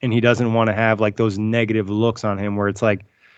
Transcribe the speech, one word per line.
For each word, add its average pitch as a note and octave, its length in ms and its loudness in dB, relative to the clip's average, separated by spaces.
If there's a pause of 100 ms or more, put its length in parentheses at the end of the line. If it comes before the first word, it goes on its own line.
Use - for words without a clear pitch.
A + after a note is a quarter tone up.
And B2 100 -2
he A#2 80 2
doesn't A#2 340 2
wanna A2+ 200 2
have, A2 260 2
like, G#2+ 180 0
those A2 200 0
negative A2 520 -2
looks A2+ 340 -2
on G2+ 140 -2
him G2+ 180 -4
where G2+ 120 0
it's G2+ 140 -4
like, G2+ 240 0 (320)